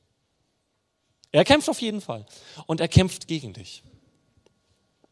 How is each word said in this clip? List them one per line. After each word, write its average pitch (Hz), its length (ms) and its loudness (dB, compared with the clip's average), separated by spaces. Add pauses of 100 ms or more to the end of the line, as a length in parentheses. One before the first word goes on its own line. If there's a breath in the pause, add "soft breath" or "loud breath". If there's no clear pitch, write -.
(1300)
Er 165 140 4
kämpft 285 240 4
auf - 120 -2
jeden 214 200 -6
Fall. 113 260 -12 (400 loud breath)
Und 160 140 -2
er 165 80 -2
kämpft - 400 2
gegen 135 240 -8
dich. - 320 -20 (1300)